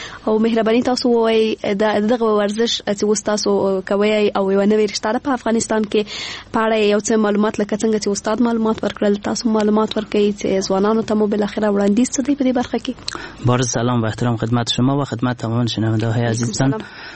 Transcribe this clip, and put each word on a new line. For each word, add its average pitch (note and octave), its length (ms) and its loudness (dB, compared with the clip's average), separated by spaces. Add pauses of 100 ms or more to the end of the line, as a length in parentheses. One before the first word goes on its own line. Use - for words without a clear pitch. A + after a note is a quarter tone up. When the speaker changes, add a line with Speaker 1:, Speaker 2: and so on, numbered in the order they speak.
(280)
Speaker 1:
او A3 120 2
مهرباني A3+ 420 2
تاسو B3+ 280 0
ووایئ، A3+ 460 2 (180)
د، G#3 340 0
دغه A#3 160 0
ورزش G#3+ 580 0
چې G#3 220 -4
اوس G#3 200 0
تاسو G3 640 0
کوئ G#3 480 2
او G3 160 0
یوه G3 140 2
نوې G#3+ 260 2
رشته A3 200 -4
ده B3 60 0
په C#4 160 -4
افغانستان A3+ 500 0
کې، G#3 220 0 (480)
په A#3 60 0
اړه A3 160 2
یو G#3 240 2
څه G#3 120 -2
معلومات، G#3 480 2
لکه G#3 160 -2
څنګه G#3+ 240 0
چې G#3 100 -4
استاد G#3+ 320 -2
معلومات A3+ 340 0 (100)
ورکړل، G3+ 380 0
تاسو A3 260 -2
معلومات G#3+ 480 2
ورکوئ G#3 340 0
چې F#3+ 360 -2
ځوانانو G#3 340 2
ته G#3+ 140 -2
مو G#3+ 100 2
بالاخره G#3 460 0
وړاندیز G3+ 380 2 (100)
څه B3 60 0
دی C#4+ 100 0
په C#4 80 -2
دې B3+ 100 2
برخه B3 240 -2
کې؟ A#3+ 160 -8 (520)
Speaker 2:
با B2 100 4
عرض B2 140 0
سلام A#2+ 340 0
و - 20 0
احترام A#2 300 -2
خدمت A#2 340 -2
شما C3 280 2
و C#3+ 60 0
خدمت B2 340 -4
تمام A#2 280 -2
شنونده A2 420 0
های A#2 160 0
عزیز. A#2 320 -2
سلام. C3+ 260 0 (340)